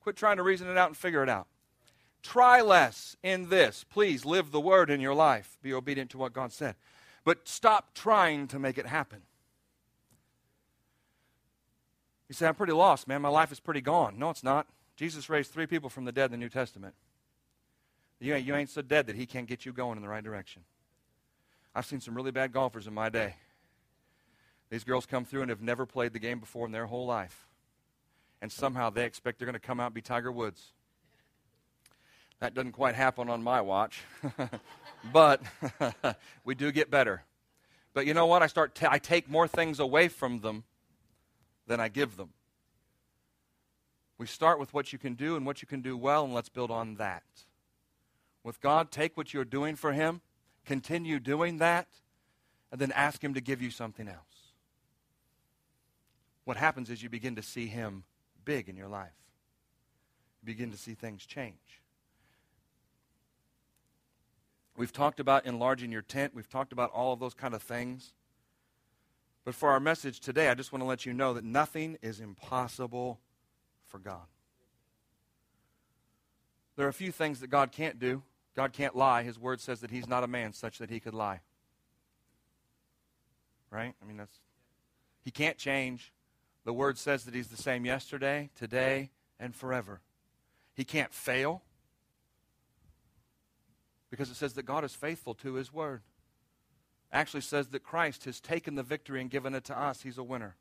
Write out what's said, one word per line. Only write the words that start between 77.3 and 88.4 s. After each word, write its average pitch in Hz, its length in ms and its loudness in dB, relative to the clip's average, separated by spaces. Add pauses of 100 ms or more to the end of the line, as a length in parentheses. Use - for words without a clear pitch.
that 131 60 -16
God 135 240 2
can't 151 280 -6
do. 127 240 -4 (320)
God 131 180 -2
can't 139 220 -4
lie. 127 280 4
His 117 160 -10
word 123 200 -6
says 120 220 -8
that 113 100 -12
he's 120 160 -10
not 123 160 0
a 123 40 -4
man 117 260 -6
such - 260 -12
that 110 100 -12
he 113 100 -8
could 113 140 -12
lie. 101 280 -6 (2250)
Right? 113 320 -8
I 98 40 -20
mean, 107 120 -16
that's, 104 220 -18 (840)
he 127 80 -12
can't 151 260 0
change. 131 540 -4 (520)
The 117 100 -4
Word 135 240 0
says 135 280 -2
that 120 80 -14
He's 123 140 -6
the 113 100 -18
same 123 280 -2
yesterday, 139 720 -4